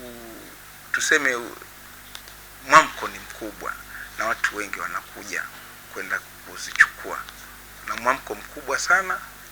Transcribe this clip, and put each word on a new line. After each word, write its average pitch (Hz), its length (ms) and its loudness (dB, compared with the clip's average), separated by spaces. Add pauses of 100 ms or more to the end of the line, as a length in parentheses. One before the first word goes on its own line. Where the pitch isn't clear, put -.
u-, 117 440 -12 (440)
tuseme 143 420 6
u-, 120 220 -4 (1120)
mwamko 135 400 10
ni 101 100 -8
mkubwa 98 540 -8 (460)
na 110 80 0
watu 113 300 0
wengi 98 240 -4
wanakuja 90 640 -4 (520)
kwenda 95 240 -2
kuzichukua. - 1000 2 (680)
Kuna - 180 -4
mwamko 123 320 2
mkubwa 131 440 -4
sana 185 400 4 (340)